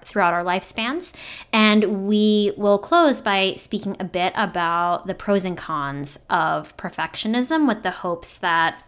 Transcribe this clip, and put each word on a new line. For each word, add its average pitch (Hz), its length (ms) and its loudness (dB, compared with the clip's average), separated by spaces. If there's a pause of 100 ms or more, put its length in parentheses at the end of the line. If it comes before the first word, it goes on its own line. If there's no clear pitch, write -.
throughout 180 280 0
our 175 120 -2
lifespans. 226 640 -4 (400)
And 214 560 4
we 214 480 4
will 202 240 4
close 302 420 4
by 190 340 0
speaking 202 440 -6
a 190 60 -6
bit 180 320 -2
about 175 680 0
the 185 100 -6
pros 202 280 0
and 180 140 -4
cons 143 600 -6 (120)
of 156 480 -2
perfectionism, 247 920 -2
with 214 160 0
the 185 80 -2
hopes - 460 -6
that 165 500 0